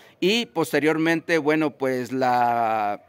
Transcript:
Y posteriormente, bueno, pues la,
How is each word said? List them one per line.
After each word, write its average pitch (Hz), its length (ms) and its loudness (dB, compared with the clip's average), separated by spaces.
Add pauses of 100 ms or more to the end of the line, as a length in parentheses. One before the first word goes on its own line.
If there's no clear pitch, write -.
(200)
Y 220 260 0
posteriormente, 160 920 0
bueno, 151 380 0
pues 127 360 -4
la, 120 960 0